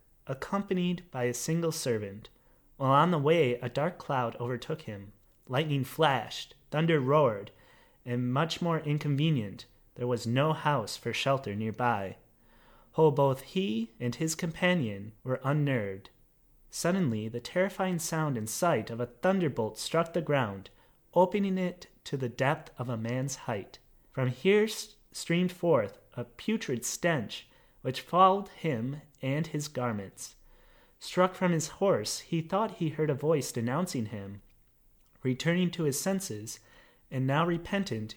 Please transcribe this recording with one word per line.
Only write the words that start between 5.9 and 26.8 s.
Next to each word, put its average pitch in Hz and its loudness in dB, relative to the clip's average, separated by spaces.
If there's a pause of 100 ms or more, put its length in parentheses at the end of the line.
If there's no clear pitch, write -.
thunder 156 4
roared, 127 2 (540)
and 123 -2
much 160 -2
more 165 0
inconvenient, 147 0 (300)
there 123 -4
was 117 -2
no 139 2
house 135 -2
for - -6
shelter 131 0
nearby. 107 -2 (800)
Oh, 156 8
both 135 2
he 214 -2
and 123 -4
his 160 -2
companion 139 0 (140)
were 127 -2
unnerved. 131 0 (600)
Suddenly, 139 0
the 120 -6
terrifying 185 0
sound 156 -2
and 107 -4
sight 151 0
of 117 -6
a 120 -4
thunderbolt 165 0
struck 165 -2
the 180 0
ground, 113 -2 (440)
opening 190 4
it 180 -4 (180)
to - -6
the 131 -2
depth 135 0
of 120 -4
a 123 -2
man's 127 -4
height. - -8 (360)
From 127 0
here 202 4
s-, - -6 (160)
streamed 175 0
forth 135 0 (140)
a 120 -8
putrid 151 -4